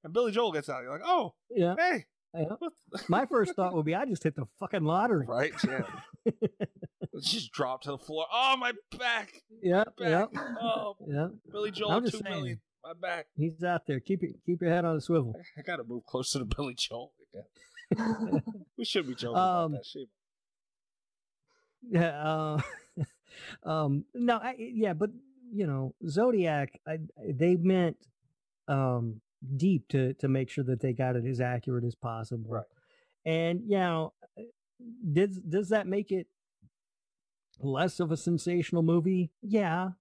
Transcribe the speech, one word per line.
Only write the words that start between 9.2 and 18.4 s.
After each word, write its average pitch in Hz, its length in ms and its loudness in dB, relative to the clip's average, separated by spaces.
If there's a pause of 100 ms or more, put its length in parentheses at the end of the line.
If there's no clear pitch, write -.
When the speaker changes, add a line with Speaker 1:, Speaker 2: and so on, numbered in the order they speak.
Speaker 2:
Yeah, 185 220 4
Speaker 1:
Back. - 160 -2
Speaker 2:
yeah. 175 260 4 (360)
Speaker 1:
Oh, 220 340 -2 (120)
Speaker 2:
Yeah. 151 200 -2 (240)
Speaker 1:
Billy 208 200 -4
Joel, 165 200 -2
Speaker 2:
I'm 226 140 2
just 220 120 -2
Speaker 1:
two 208 60 -8
million. 175 220 -6
Speaker 2:
saying. 117 140 -6 (240)
Speaker 1:
My 165 100 -14
back." 170 320 -6 (100)
Speaker 2:
He's 160 280 -2
out 175 240 0
there. 135 120 0
Keep 185 240 -2
it, - 120 -6 (100)
keep 175 160 0
your 175 100 2
head 170 140 4
on 165 100 2
a 147 60 -2
swivel. 135 320 2 (240)
Speaker 1:
I 147 60 -16
gotta 160 200 -6
move 117 220 -8
closer 131 340 -2
to 120 60 -4
Billy 123 300 -4
Joel - 360 -6 (220)
again. 95 120 -16 (460)
Speaker 2:
<laughs> 226 520 0 (340)